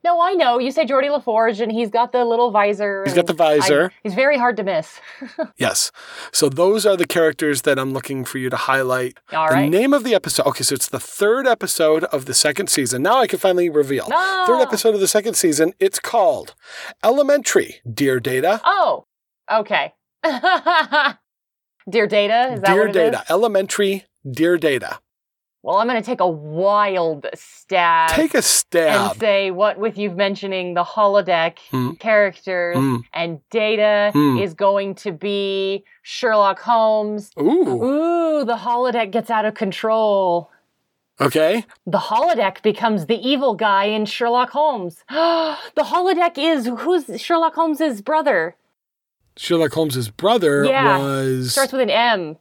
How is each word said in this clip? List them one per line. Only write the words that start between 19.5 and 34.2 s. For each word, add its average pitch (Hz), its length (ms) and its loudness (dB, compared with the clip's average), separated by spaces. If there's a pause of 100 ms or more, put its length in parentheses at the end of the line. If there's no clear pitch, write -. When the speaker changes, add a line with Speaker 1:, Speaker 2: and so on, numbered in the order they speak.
Speaker 1:
okay. 202 420 -2 (300)
<laughs> 302 880 0 (760)
Dear 208 180 2
Data, 214 460 2
is 220 80 -8
that 196 120 2
Speaker 2:
Dear 202 140 4
Speaker 1:
what - 20 -2
it 202 40 -6
Speaker 2:
Data. 165 300 2
Speaker 1:
is? - 80 -16
Speaker 2:
Elementary, 196 720 0 (240)
Dear 165 280 2
Data. 135 420 -2 (640)
Speaker 1:
Well, 165 160 0
I'm 226 100 2
gonna 240 140 -2
take 240 200 -4
a 180 60 2
wild 170 1000 0 (100)
stab 175 760 0
Speaker 2:
Take 320 220 0
a 254 80 4
stab. 160 680 2
Speaker 1:
and - 80 -8
say, 196 320 2
what 190 260 0
with 214 200 -4
you 208 140 -4
mentioning 190 640 -4
the 175 120 0
holodeck 185 720 0 (140)
Speaker 2:
Hmm. 127 220 -4
Speaker 1:
characters 190 840 0
Speaker 2:
Hmm. 135 200 0 (160)
Speaker 1:
and 165 360 -6
Data 208 640 2
Speaker 2:
Hmm. 147 240 2